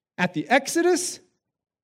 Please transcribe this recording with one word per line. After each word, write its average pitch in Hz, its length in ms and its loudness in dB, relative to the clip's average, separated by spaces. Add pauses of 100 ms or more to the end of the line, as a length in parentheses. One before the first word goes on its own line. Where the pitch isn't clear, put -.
(180)
at 180 160 -2
the 151 140 -6
Exodus, 330 720 0 (640)